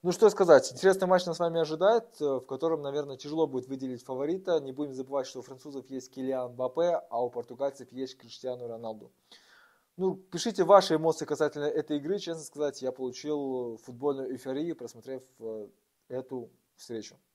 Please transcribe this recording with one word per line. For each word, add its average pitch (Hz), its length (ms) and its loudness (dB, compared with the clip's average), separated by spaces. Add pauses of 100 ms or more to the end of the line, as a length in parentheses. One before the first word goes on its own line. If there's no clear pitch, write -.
Ну, 175 100 2
что 208 160 8
сказать, 170 420 8
интересный 190 380 4
матч 180 160 4
нас 165 100 -4
с - 60 -14
вами 170 180 0
ожидает, 180 460 2 (160)
э, 135 180 0
в 131 60 -10
котором, 156 360 -2
наверное, 139 360 -6
тяжело 151 280 -2
будет 131 220 -6
выделить 131 380 -8
фаворита. 160 560 -2
Не 135 100 -10
будем 139 220 -8
забывать, 131 340 -4
что 131 120 -14
у - 20 -12
французов 135 480 -14
есть 131 220 -10
Килиан 131 420 -6
Мбаппе, 160 560 -2
а 117 120 -4
у 123 80 -2
португальцев 131 640 -8
есть 127 260 -8
Криштиану 123 520 -12
Роналду. 113 420 -12 (840)
Ну, 185 180 0
пишите 185 480 -4
ваши 185 320 8
эмоции 156 300 0
касательно 147 400 -2
этой 147 320 -2
игры. 170 220 -4
Честно 165 240 -8
сказать, 143 380 -6
я 127 120 -4
получил 127 920 -6
футбольную 131 480 -4
эйфорию, 139 460 -6
просмотрев, 123 460 -12 (180)
э, 110 260 -10 (400)
эту 123 420 -8 (280)
встречу - 400 -12 (180)